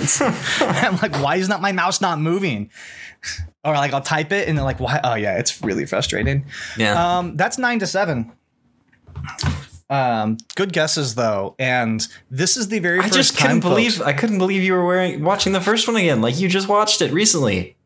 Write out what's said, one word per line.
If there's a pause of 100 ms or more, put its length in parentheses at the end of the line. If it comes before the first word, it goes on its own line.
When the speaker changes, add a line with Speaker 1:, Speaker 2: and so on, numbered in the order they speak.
Speaker 1:
It's,
I'm
like,
"Why
is
not
my
mouse
not
moving?" (960)
Or,
like,
I'll
type
it
and
they're
like,
"Why?"
Oh,
yeah,
it's
really
frustrating. (320)
Speaker 2:
Yeah.
Speaker 1:
Um,
that's
nine
to
seven. (1600)
Um, (180)
good
guesses,
though.
And (240)
this
is
the
very
Speaker 2:
I
Speaker 1:
first
Speaker 2:
just
couldn't
Speaker 1:
time,
Speaker 2:
believe,
Speaker 1:
folks.
Speaker 2:
I
couldn't
believe
you
were
wearing,
watching
the
first
one
again.
Like,
you
just
watched
it
recently. (100)